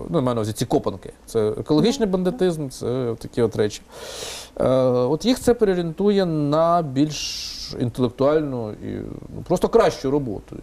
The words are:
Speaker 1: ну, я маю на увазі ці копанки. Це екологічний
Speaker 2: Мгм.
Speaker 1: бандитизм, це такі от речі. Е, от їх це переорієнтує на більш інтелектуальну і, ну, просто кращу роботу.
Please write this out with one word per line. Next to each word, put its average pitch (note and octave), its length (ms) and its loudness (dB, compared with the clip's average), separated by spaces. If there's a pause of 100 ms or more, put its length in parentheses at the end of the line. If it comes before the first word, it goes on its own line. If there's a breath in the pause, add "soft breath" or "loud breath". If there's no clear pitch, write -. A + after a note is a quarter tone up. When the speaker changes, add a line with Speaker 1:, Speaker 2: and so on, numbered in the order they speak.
Speaker 1:
ну, E3+ 80 0
я D3 40 2
маю - 20 2 (120)
на A#2 60 0
увазі G#2+ 120 -4
ці - 120 -4
копанки. - 480 -2 (120)
Це G#2+ 240 0
екологічний D3+ 580 2
Speaker 2:
Мгм. F#3 60 -4
Speaker 1:
бандитизм, F3 560 0
це A#2+ 500 -4
такі - 220 -4
от A2 140 2
речі. G#2+ 260 0 (800 loud breath)
Е, B2+ 80 2 (220)
от B2 360 2
їх B3 140 2
це A#3+ 140 4
переорієнтує G3 720 2
на D#3+ 560 2
більш C#3+ 680 -2 (300)
інтелектуальну B2+ 920 0
і, - 160 -12 (480)
ну, G#2 120 -10
просто F#3 220 2
кращу G3+ 420 4
роботу. C3+ 500 -4